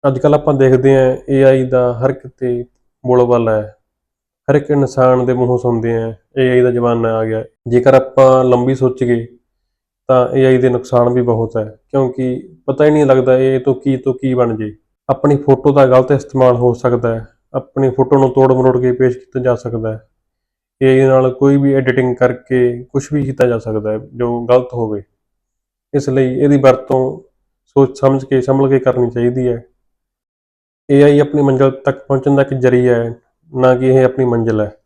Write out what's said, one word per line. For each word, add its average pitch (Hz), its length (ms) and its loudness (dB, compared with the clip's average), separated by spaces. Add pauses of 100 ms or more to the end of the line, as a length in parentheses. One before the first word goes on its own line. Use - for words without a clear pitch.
ਅੱਜ 131 100 -2
ਕੱਲ੍ਹ 147 160 2
ਆਪਾਂ 151 200 -2
ਦੇਖਦੇ 131 420 2
ਹਾਂ 131 200 2 (120)
ਏ 135 160 2
ਆਈ 131 200 4
ਦਾ 123 400 -2
ਹਰ 135 80 0
ਕਿਤੇ 123 520 -8 (420)
ਬੋਲਬਾਲਾ 120 560 2
ਹੈ, 104 140 -14 (760)
ਹਰ 143 40 2
ਇੱਕ 143 160 -2
ਇਨਸਾਨ 127 560 0
ਦੇ 127 60 0
ਮੂੰਹੋਂ 123 260 -2
ਸੁਣਦੇ 117 440 -2
ਹਾਂ 113 100 -8 (260)
ਏ 127 120 0
ਆਈ 123 100 2
ਦਾ 123 100 2
ਜ਼ਮਾਨਾ 117 480 -2
ਆ 113 60 -2
ਗਿਆ। 110 200 -6 (220)
ਜੇਕਰ 123 280 2
ਆਪਾਂ 131 500 4
ਲੰਬੀ 127 300 0
ਸੋਚੀਏ 123 520 -2 (840)
ਤਾਂ 127 280 2
ਏ 135 80 2
ਆਈ 131 140 4
ਦੇ 127 100 2
ਨੁਕਸਾਨ 123 400 0
ਵੀ 123 140 -2
ਬਹੁਤ 113 340 -2
ਹੈ, 107 80 -4
ਕਿਉਂਕਿ 127 920 -6 (100)
ਪਤਾ 151 180 -2
ਹੀ 151 60 4
ਨਹੀਂ 151 160 2
ਲੱਗਦਾ 131 320 2
ਇਹ 131 220 0
ਤੋਂ 127 140 -2
ਕੀ 131 220 -4
ਤੋਂ 127 180 -4
ਕੀ 127 200 -4
ਬਣ 120 220 0
ਜੇ। 107 200 -8 (320)
ਆਪਣੀ 143 280 0
ਫੋਟੋ 139 360 0
ਦਾ 139 140 4
ਗਲਤ 127 240 2
ਇਸਤੇਮਾਲ 131 460 0
ਹੋ 120 180 0
ਸਕਦਾ 120 400 -2
ਹੈ, 113 120 -10 (280)
ਆਪਣੀ 135 360 -2
ਫੋਟੋ 131 280 -2
ਨੂੰ 131 120 0
ਤੋੜ 131 220 2
ਮਰੋੜ 127 280 0
ਕੇ 123 120 -2
ਪੇਸ਼ 123 260 -2
ਕੀਤਾ - 220 -10
ਜਾ 123 140 0
ਸਕਦਾ 113 380 -8
ਹੈ। 110 160 -16 (760)
ਏ 131 180 4
ਆਈ 135 60 2
ਨਾਲ 131 260 2
ਕੋਈ 139 240 2
ਵੀ 139 180 0
ਐਡੀਟਿੰਗ 127 420 -2
ਕਰਕੇ 123 680 -2
ਕੁਛ - 280 -8
ਵੀ 147 100 -2
ਕੀਤਾ 131 240 -2
ਜਾ 120 120 -2
ਸਕਦਾ 107 340 -6
ਹੈ 107 60 -6
ਜੋ 120 460 -6
ਗਲਤ 127 300 0
ਹੋਵੇ। 107 280 -6 (920)
ਇਸ 139 140 -2
ਲਈ 131 300 -2
ਇਹਦੀ 143 180 2
ਵਰਤੋਂ 131 640 0 (440)
ਸੋਚ 135 340 0
ਸਮਝ 135 260 0
ਕੇ, 131 160 0
ਸੰਭਲ 135 280 0
ਕੇ 135 100 2
ਕਰਨੀ 123 320 -2
ਚਾਹੀਦੀ 123 380 -4
ਹੈ। 117 160 -6 (1300)
ਏ 139 120 4
ਆਈ 143 160 6
ਆਪਣੀ 147 240 0
ਮੰਜ਼ਿਲ 135 280 2
ਤੱਕ 135 280 -6
ਪਹੁੰਚਣ 139 380 -2
ਦਾ 139 60 2
ਇੱਕ 135 120 -2
ਜ਼ਰੀਆ 123 400 2
ਹੈ, 117 200 -4 (420)
ਨਾ 127 180 2
ਕਿ 127 120 -2
ਇਹ 131 180 4
ਆਪਣੀ 131 200 -2
ਮੰਜ਼ਿਲ 113 360 -2
ਹੈ। 104 260 -6